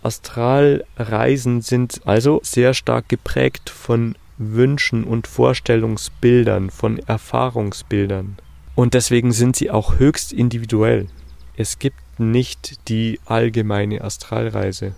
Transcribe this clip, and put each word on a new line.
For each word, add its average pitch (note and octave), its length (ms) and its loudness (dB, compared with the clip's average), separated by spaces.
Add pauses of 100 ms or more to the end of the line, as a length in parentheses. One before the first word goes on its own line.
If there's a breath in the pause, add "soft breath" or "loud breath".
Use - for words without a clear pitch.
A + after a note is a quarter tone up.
Astralreisen B2 1600 0
sind B2 440 -2
also C#3 380 4
sehr B2+ 300 2
stark A#2+ 360 -2
geprägt - 600 -2
von A#2 460 -2 (220)
Wünschen A#2 680 0
und A#2 240 -4
Vorstellungsbildern, A2+ 1400 2
von A2 300 -4
Erfahrungsbildern. G2+ 1400 -4 (380)
Und A#2+ 180 2
deswegen B2 380 2
sind A#2+ 240 2
sie - 160 -2
auch - 260 2
höchst - 340 2
individuell. A2+ 760 0 (500)
Es - 220 -6
gibt - 400 -6
nicht - 680 -2
die A2+ 380 -2
allgemeine G#2+ 760 0
Astralreise G2+ 960 -6